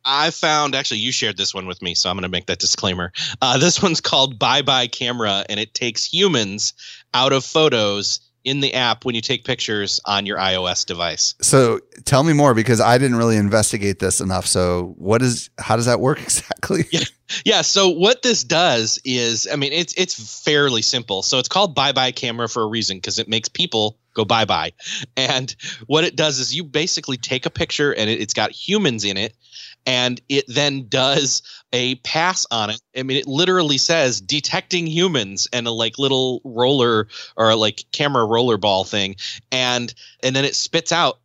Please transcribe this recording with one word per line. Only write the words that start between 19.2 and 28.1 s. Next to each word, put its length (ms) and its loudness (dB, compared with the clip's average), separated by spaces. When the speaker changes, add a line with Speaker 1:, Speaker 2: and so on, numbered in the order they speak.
Speaker 1:
I 40 -2
mean, 160 -2
it's, 220 -4
it's 480 -6
fairly 380 2
simple. 420 -2
So 160 0
it's 100 -2
called 260 2
Bye 180 2
Bye 200 0
Camera 360 -4
for 140 -2
a 60 0
reason, 320 0
'cause 180 -4
it 100 -6
makes 220 -2
people 480 0
go 100 2
bye-bye. 480 2
And 380 -2
what 180 2
it 120 -4
does 220 0
is 160 -4
you 100 -6
basically 540 -4
take 260 -4
a 60 -2
picture 420 -2
and 160 0
it, 120 -2